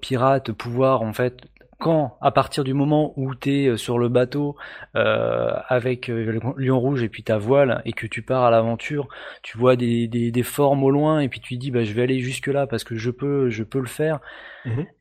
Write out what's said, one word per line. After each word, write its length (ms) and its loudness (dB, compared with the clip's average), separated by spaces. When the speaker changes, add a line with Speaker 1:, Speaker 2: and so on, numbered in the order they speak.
Speaker 1:
pirate, 520 0
pouvoir, 500 0
en 100 -4
fait, 260 -2
quand, 420 0
à 100 2
partir 320 0
du 120 -2
moment 420 2
où 180 -4
t'es, 340 0
euh, 80 2
sur 220 -2
le 100 2
bateau, 480 0
euh, 540 2
avec, 420 -2
euh, 280 -2
le 20 -6
lion 160 2
rouge 240 0
et 60 0
puis 140 -14
ta 160 0
voile 460 4
et 80 -4
que 140 -8
tu 160 -8
pars 220 0
à 60 6
l'aventure, 580 2
tu 160 -16
vois 180 6
des, 300 0
des, 240 -2
des 120 0
formes 420 2
au 60 6
loin 300 2
et 80 0
puis 120 -12
tu 160 -10
dis, 140 -8
bah, 140 2
je 100 -2
vais 80 0
aller 180 0
jusque 280 -6
là 180 0
parce 180 -4
que 120 -8
je 140 -4
peux, 400 0
je 140 -4
peux 160 -4
le 60 -4
faire. 340 -2
Speaker 2:
Mhm. 180 -2